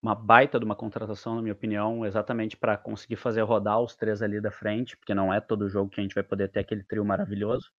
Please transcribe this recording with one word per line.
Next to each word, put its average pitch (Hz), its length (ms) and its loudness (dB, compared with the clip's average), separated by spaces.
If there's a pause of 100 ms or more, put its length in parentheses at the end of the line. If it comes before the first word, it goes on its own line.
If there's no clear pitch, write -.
uma 110 140 0
baita 117 440 8
de 117 40 -2
uma 107 120 -2
contratação, 110 600 -6
na 117 60 -2
minha 110 120 -2
opinião, 110 520 -2
exatamente 110 500 -2
pra 110 220 0
conseguir 110 400 -8
fazer 113 240 -2
rodar 107 400 2
os 120 140 -4
três 107 260 -2
ali 104 180 -2
da 104 120 -4
frente, 107 440 -4
porque - 200 -6
não 95 180 2
é 107 80 2
todo 104 260 -2
jogo 98 220 0
que - 100 -8
a 101 40 -2
gente 98 120 -4
vai 98 80 0
poder 98 260 -2
ter - 120 -2
aquele 101 220 -4
trio 107 200 -4
maravilhoso. 101 760 -2